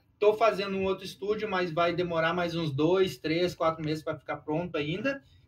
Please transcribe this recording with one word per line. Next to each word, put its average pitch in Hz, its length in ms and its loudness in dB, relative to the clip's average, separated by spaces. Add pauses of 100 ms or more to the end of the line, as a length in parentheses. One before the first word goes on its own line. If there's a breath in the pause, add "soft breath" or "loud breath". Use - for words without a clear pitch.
(180)
Tô 208 160 6
fazendo 202 420 2
um 190 80 -2
outro 190 200 -2
estúdio, 208 440 -4
mas 180 220 0
vai 170 240 2
demorar 165 380 0
mais 175 240 -2
uns 160 160 -2
dois, 180 460 2
três, 165 360 0
quatro 160 300 0
meses 156 180 -2
pra 156 160 -6
ficar 147 200 -8
pronto 165 400 -4
ainda. 214 440 -2 (260 soft breath)